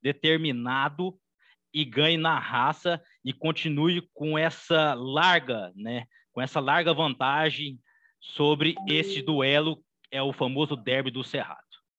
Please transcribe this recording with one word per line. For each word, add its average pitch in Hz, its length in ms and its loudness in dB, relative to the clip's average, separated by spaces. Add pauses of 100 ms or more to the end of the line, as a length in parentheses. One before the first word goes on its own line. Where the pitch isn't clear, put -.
determinado 147 1160 -2 (560)
e 151 100 -2
ganhe 147 340 2
na 160 220 2
raça 135 640 -2 (220)
e 135 100 -6
continue 160 800 0
com 156 240 -2
essa 160 560 2
larga, 131 800 2
né, 117 300 -8 (260)
com 123 100 -6
essa 135 180 -2
larga 156 340 2
vantagem 143 840 -2 (400)
sobre 151 560 2 (120)
esse 151 340 -2
duelo, 151 640 2 (280)
é 135 100 -4
o 135 120 -2
famoso 143 420 -2
derby 127 360 -2
do 123 120 -8
Cerrado. 104 380 -8 (380)